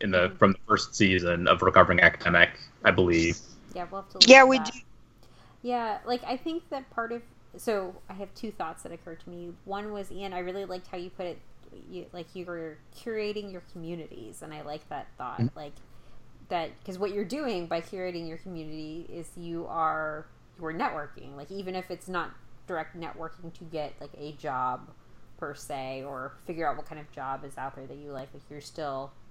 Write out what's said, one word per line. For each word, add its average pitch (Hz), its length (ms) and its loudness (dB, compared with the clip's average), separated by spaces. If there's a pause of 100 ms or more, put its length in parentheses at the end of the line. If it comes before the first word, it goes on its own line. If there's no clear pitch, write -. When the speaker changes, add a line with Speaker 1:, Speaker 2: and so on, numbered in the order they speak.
Speaker 1:
in 104 120 0
the, 90 160 6
Speaker 2:
Mm-hmm. 92 80 -4
Speaker 1:
from 98 160 8
the - 60 0 (100)
first - 260 2
season 87 540 4
of 90 140 6
Recovering 90 380 8
Academic, 87 500 6 (340)
I 104 80 10
believe. 85 460 4 (360)
Speaker 2:
Yeah, 180 160 -6
we'll - 120 -10
have - 100 -18
to 196 60 -14
look 202 100 8
Speaker 3:
Yeah, 262 140 12
Speaker 2:
at 262 60 10
Speaker 3:
we 262 100 6
Speaker 2:
that. - 140 -4
Speaker 3:
do. - 60 -14 (840)
Speaker 2:
Yeah, 240 440 -2
like, 247 180 -2
I 254 120 -4
think 320 340 -6
that 269 200 -8
part 226 220 -4
of, 233 100 -8 (340)
so 190 400 -2 (120)
I 190 60 -12
have 196 200 -10
two 214 180 -8
thoughts 170 320 -8
that 165 80 -10
occurred 165 280 -14
to - 100 -16
me. 175 220 -12 (120)
One 202 280 -6
was, 202 200 -8
Ian, 190 200 -6
I 180 60 -4
really 185 260 -4
liked 180 220 -10
how 185 100 -10
you 180 140 -8
put 180 160 -8
it, 170 120 -8 (520)
you, 180 220 -10
like, 175 220 -12
you 175 120 -8
were 165 320 -8 (180)
curating 208 560 -4
your 175 100 -12 (100)
communities, 165 720 -10
and 156 120 -12
I 151 80 -12
like 151 260 -10
that 143 200 -8 (100)
thought, 127 220 -6
Speaker 1:
Mm-hmm. 117 180 0
Speaker 2:
like, 147 160 -12 (720)
that, 165 220 -2 (140)
'cause 185 140 -10
what 196 140 -2
you're 202 120 -2
doing 220 420 -4
by 165 160 -2
curating 180 440 -6
your 160 120 -8
community 156 760 -10
is 165 240 -10
you 170 320 -6
are, 156 580 -2 (320)
you 175 80 -12
are 160 60 -4
networking, 151 640 -6
like, 143 140 -14
even 185 260 -8
if 185 140 -6
it's 175 180 -10
not 175 220 -4 (360)
direct 165 320 -6
networking 165 600 -10
to 180 60 -14
get, 156 360 -6
like, 143 160 -14
a 147 160 -10
job 127 560 -4 (500)
per 143 160 -8
se, 135 500 -8
or 135 280 -8 (140)
figure 165 200 -2
out 147 100 0
what 147 100 -6
kind 156 140 -12
of 147 120 -16
job 139 320 -6
is 139 140 -12
out 135 180 -8
there 139 100 -14
that 135 120 -14
you 147 120 -14
like, 139 220 -10
like, 143 180 -16
you're 147 100 -12
still 139 520 -6 (180)